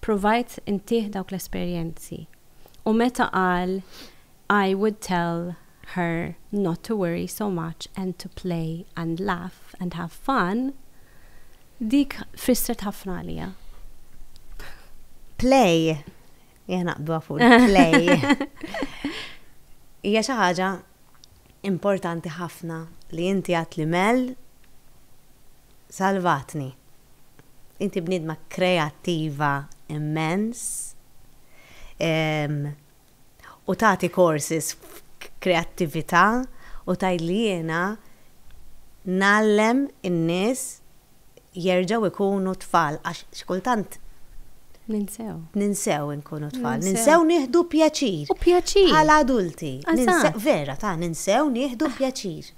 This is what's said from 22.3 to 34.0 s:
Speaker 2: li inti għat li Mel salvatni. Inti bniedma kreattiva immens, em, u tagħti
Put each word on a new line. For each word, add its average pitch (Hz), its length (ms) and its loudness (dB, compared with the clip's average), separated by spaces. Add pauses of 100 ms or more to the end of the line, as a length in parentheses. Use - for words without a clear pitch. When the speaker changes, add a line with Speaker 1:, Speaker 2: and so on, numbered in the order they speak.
Speaker 2:
li 170 160 -4
inti 185 260 0
għat 165 240 -2
li 156 80 -2
Mel 190 360 4 (1700)
salvatni. 170 840 -2 (1080)
Inti 196 220 -4
bniedma 165 340 -4 (140)
kreattiva 151 1160 0 (200)
immens, 160 720 -2 (1300)
em, 151 760 -2 (880)
u 185 140 -2
tagħti 185 360 4